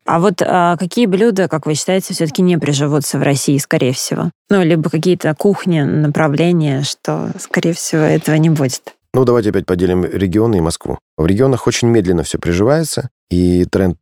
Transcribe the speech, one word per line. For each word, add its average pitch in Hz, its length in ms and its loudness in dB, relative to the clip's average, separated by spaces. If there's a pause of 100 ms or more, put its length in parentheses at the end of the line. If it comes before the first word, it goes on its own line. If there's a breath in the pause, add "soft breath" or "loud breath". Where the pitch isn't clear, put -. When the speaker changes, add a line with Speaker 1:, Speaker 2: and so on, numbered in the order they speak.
Speaker 1:
А - 120 0
вот, 185 220 0
а, 175 380 0
какие 190 260 -2
блюда, 190 420 0
как 156 200 -4
вы 156 80 0
считаете, 185 400 -4
всё-таки 160 260 -4
не 180 160 4
приживутся 143 640 -2
в 143 40 -2
России, 143 360 0
скорее 139 340 0
всего? 160 380 -4 (180)
Ну, 196 140 4
либо 160 260 2
какие-то 160 460 -2
кухни, 180 480 0
направления, 151 1000 0
что, - 540 -6
скорее - 360 -2
всего, - 260 -4
этого 156 360 2
не 160 120 4
будет? 143 460 -2 (180)
Speaker 2:
Ну, 127 120 2
давайте 120 260 2
опять 95 160 -2
поделим 90 380 2
регионы 98 540 0
и - 20 2
Москву. 80 380 -2 (180)
В 78 100 0
регионах 120 400 2
очень 120 220 0
медленно 92 340 2
всё - 160 -6
приживается, 131 680 0 (200)
и 90 360 2
тренд 92 380 0